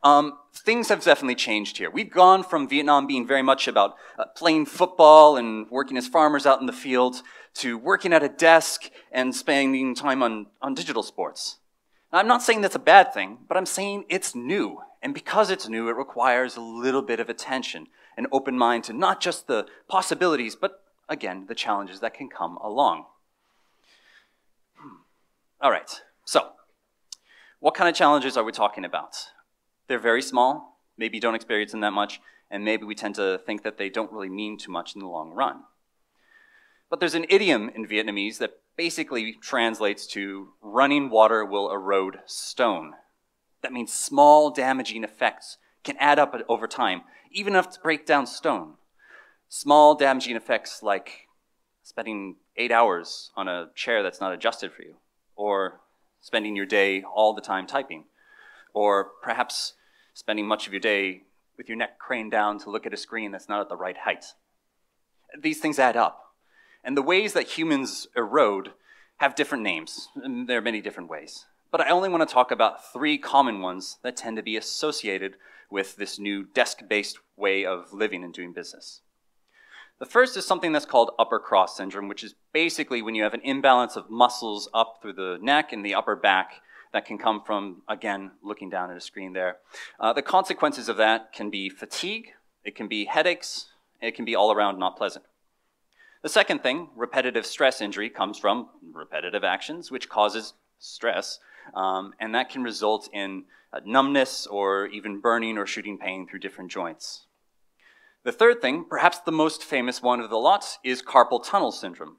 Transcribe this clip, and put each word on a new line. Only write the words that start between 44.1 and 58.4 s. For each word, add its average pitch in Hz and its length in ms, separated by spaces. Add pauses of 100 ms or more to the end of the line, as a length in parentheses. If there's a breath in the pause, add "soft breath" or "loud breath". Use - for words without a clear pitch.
damaging 127 520
effects - 560 (240)
can 139 140
add 147 240
up 143 120 (160)
over 113 200
time, 92 340 (300 soft breath)
even 202 220
enough 180 160
to - 100
break 156 260
down 143 200
stone. 95 480 (760 soft breath)
Small 147 480
damaging 131 400
effects - 440
like - 460 (560)
spending 104 540 (200)
eight 117 140
hours 104 640
on 95 140
a 87 260
chair 110 300
that's 90 160
not 95 120
adjusted 98 400
for - 100
you, - 160 (360)
or 98 460 (400)
spending 107 340
your 98 120
day 98 360
all - 300
the 87 80
time 95 260
typing, 131 380 (680 soft breath)